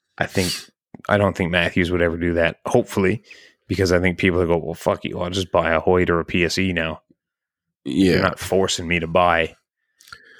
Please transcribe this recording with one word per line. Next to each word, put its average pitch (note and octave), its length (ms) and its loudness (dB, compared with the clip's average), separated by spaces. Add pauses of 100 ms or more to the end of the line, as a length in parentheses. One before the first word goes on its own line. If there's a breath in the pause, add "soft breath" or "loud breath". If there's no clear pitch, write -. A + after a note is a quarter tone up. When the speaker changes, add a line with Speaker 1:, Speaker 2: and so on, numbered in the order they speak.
(180)
Speaker 1:
I - 80 -2
think, F2+ 260 -2 (560)
I G#2 120 2
don't G2 180 2
think E2+ 140 0
Matthews F2 400 0
would F2 100 0
ever E2+ 160 0
do E2+ 160 -2
that, E2 320 0
hopefully, G#2 560 0 (460 loud breath)
because F#2 240 0
I F2+ 80 4
think F2+ 180 0
people F2+ 220 2
will F2+ 80 0
go, E2+ 100 2
"Well, D#2+ 160 -6
fuck - 320 -4
you, F2 140 -8
I'll F2 100 -6
just F#2 220 -4
buy E2 200 2
a E2 80 2
Hoyt F2+ 300 2
or E2+ 100 2
a D#2+ 60 -4
P F2+ 200 0
S - 120 -4
E F#2 160 -2
now." D#2+ 280 -4 (840)
Speaker 2:
Yeah. E2+ 280 2
Speaker 1:
You're - 100 2
not F#2 160 -2
forcing F#2 480 -2
me F2 120 0
to E2 80 -4
buy E2+ 480 2 (840 loud breath)